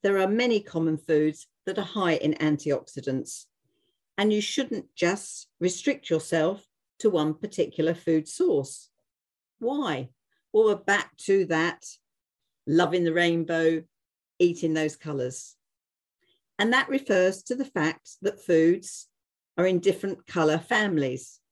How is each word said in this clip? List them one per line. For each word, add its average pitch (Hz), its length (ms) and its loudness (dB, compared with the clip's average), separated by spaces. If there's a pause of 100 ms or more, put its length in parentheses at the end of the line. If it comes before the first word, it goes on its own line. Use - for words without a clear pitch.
there 196 160 2
are 190 100 2
many 226 320 2
common 160 360 -2
foods 151 500 0 (180)
that 190 120 -6
are 202 40 -4
high 180 320 -2
in 156 220 0
antioxidants, 143 1120 -4 (720)
and 214 140 2
you 208 80 2
shouldn't 233 540 -6
just - 520 -4 (120)
restrict 180 500 -2
yourself 165 580 -2 (300)
to 220 120 2
one 156 260 0
particular 165 580 -2
food 160 340 0
source. 160 640 -2 (680)
Why? 220 500 -4 (420)
Well, 220 140 4
we're 208 100 4
back - 420 -2
to 196 280 2
that 160 400 -2 (800)
loving 170 380 2
the 165 100 0
rainbow, 165 680 2 (560)
eating 170 340 2
those 156 220 -2
colours. 135 600 -8 (1040)
And 226 160 2
that 262 160 0
refers 196 540 2
to 247 120 -4
the 269 100 -4
fact - 560 -4
that 202 200 -4
foods 170 680 2 (480)
are 180 120 2
in 185 120 2
different 190 460 -2
colour 160 340 2
families 165 800 -2 (120)